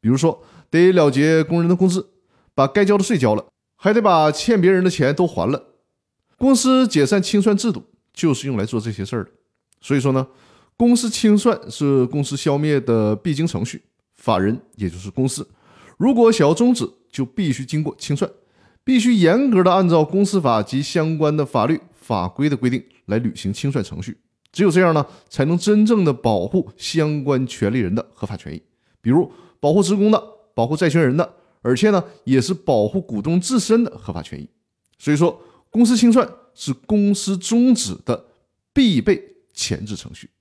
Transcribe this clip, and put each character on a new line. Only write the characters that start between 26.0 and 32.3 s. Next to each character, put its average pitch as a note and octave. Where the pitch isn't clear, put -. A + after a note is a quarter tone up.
的 D3+
保 G#2+
护 -
相 D3+
关 C3
权 G#2
利 B2+
人 F#2
的 A2
合 -
法 G2
权 D2+
益， E2
比 A2+
如 D#3
保 D3
护 G3
职 F#3
工 G3+
的、 G#3+
保 A#2
护 D3+
债 E3+
权 D#3+
人 C3
的， -
而 B2
且 G#3+
呢， F#3+
也 C3